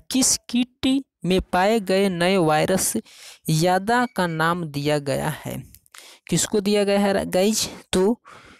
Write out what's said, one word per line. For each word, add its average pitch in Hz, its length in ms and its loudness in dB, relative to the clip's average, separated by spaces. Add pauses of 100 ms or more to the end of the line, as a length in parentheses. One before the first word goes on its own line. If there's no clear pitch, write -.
(100)
किस - 260 0 (140)
कीट 262 540 -2 (200)
में 180 180 2
पाए 202 400 0
गए 190 260 2
नए 180 280 0
वायरस 160 560 2 (580)
यादा 190 540 2 (120)
का 185 100 0
नाम 165 400 -2
दिया 147 340 -2
गया 139 360 -2
है? 123 260 -10 (680)
किसको 180 320 0
दिया 208 240 2
गया 202 160 2
है 196 260 2
गाइज? 190 420 0 (240)
तो 190 280 2 (400)